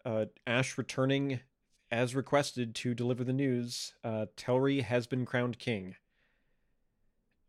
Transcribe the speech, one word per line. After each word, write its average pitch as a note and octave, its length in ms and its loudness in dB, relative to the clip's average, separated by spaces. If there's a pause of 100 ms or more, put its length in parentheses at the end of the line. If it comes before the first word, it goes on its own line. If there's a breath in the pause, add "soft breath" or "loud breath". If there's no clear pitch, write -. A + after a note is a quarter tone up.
uh, A2 200 0 (200)
Ash B2+ 320 2
returning C3+ 640 0 (520)
as A#2+ 240 0
requested B2+ 600 0
to A#2+ 180 -2
deliver A#2+ 300 0
the B2+ 100 0
news. B2+ 600 0 (100)
Uh, A2 240 -2 (100)
Telrii C3+ 460 2
has B2 240 0
been B2+ 180 -2
crowned B2 320 -2
king. F#2+ 380 -4 (1500)